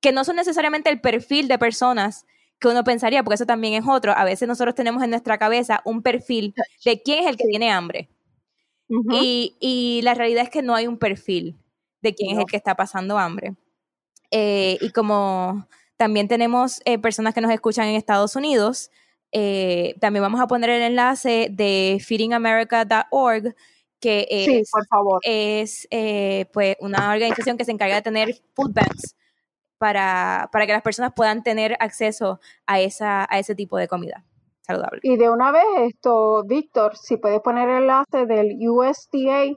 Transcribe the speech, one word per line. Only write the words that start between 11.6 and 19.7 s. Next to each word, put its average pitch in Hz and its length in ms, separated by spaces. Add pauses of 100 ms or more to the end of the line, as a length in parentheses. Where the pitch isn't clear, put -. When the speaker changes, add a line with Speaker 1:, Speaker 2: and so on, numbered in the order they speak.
Speaker 1:
de 214 120
quién 196 160
es 202 60
Speaker 2:
No. 214 60
Speaker 1:
el 196 60
que 208 100
está 196 180
pasando 196 420
hambre. 190 380 (760)
Eh, 202 500
y 214 120
como 196 760 (300)
también 214 300
tenemos, 240 580
eh, 233 140
personas 220 340
que 233 80
nos 226 100
escuchan 220 360
en 214 80
Estados 208 400
Unidos, 262 560 (400)
eh, 190 680